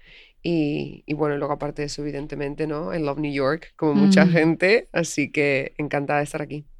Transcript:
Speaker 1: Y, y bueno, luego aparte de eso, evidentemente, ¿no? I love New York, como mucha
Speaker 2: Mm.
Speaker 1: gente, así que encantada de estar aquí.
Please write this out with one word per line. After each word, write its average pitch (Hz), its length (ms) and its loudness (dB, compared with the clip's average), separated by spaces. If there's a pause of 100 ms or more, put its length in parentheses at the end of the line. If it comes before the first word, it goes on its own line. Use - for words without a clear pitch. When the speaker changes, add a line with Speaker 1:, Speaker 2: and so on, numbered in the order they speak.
(440)
Speaker 1:
Y, 151 640 -2
y 151 80 -4
bueno, 147 220 -2
luego 147 180 -4
aparte 147 280 -8
de 143 40 -6
eso, 147 160 -10
evidentemente, 147 680 -6
¿no? 160 260 -6
I 170 60 -4
love 143 180 -4
New 147 140 -4
York, 139 420 -2
como 151 200 0
mucha 196 320 8
Speaker 2:
Mm. 180 40 6
Speaker 1:
gente, 165 640 4
así 151 400 -2
que 139 440 0
encantada 147 440 -2
de 147 40 0
estar 156 160 -8
aquí. 147 260 -10 (140)